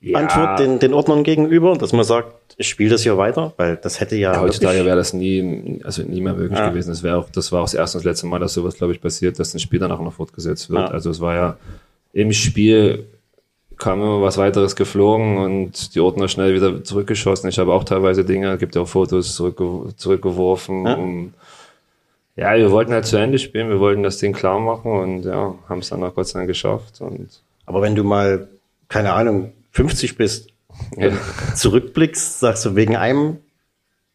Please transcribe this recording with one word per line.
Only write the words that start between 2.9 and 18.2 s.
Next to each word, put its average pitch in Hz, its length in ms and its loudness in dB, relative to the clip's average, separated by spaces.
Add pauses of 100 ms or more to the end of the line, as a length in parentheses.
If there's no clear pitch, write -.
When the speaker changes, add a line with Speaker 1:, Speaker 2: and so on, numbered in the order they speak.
Speaker 2:
hier 110 160 2
weiter“, 120 380 0
weil 85 180 0
das - 240 -8
hätte 107 160 -4
ja 101 180 2
Speaker 1:
Ja, 90 80 0
heutzutage 92 340 2
Speaker 2:
wirklich 92 120 2
Speaker 1:
wäre 90 100 4
das 90 160 0
nie, 92 720 -2
also - 220 -8
nie 92 160 -6
mehr 92 140 -2
möglich 90 260 -2
Speaker 2:
Ja. - 80 2
Speaker 1:
gewesen. 87 220 -4
Das 82 120 -8
wäre 87 140 0
auch, 85 140 -4
das - 200 -6
war 87 120 0
auch - 20 0
das 82 100 -6
erste 85 240 -2
und 82 60 -10
das 90 80 0
letzte 85 160 -6
Mal, 87 100 -4
dass 87 160 -4
sowas, 90 220 -4
glaub 87 160 -2
ich, 82 80 -6
passiert, 87 400 -4
dass 80 140 -6
ein 85 40 -8
Spiel - 220 -2
danach 90 200 -4
noch 82 120 -8
fortgesetzt 82 580 -8
wird. 92 120 0
Speaker 2:
Ja. 78 120 -4
Speaker 1:
Also 80 160 -4
es 82 100 -6
war 85 140 -2
ja 87 220 0 (560)
im 107 200 0
Spiel 107 760 2 (680)
kam 98 240 -2
immer 104 220 2
was 95 160 2
weiteres 98 380 2
geflogen 104 600 2
und 95 600 -4
die 85 40 2
Ordner 92 280 2
schnell 95 260 2
wieder 95 300 2
zurückgeschossen. 98 640 -2
Ich 87 100 -4
habe 90 140 2
auch 92 100 4
teilweise 95 420 2